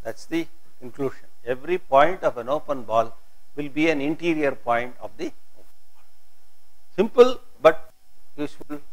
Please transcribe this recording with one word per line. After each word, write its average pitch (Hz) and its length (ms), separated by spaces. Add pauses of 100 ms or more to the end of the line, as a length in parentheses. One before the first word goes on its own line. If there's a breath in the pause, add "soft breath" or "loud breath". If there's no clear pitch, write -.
That's - 240
the 165 200 (320)
conclusion. 127 500 (180)
Every 135 320
point 156 440
of 147 140
an 117 140
open 143 320
ball 113 340 (400)
will 147 140
be 151 180
an 147 140
interior 156 500
point 120 480
of 110 160
the 180 120
open - 60 (200)
ball. - 100 (1300)
Simple 240 460 (220)
but - 280 (460)
useful 147 440 (120)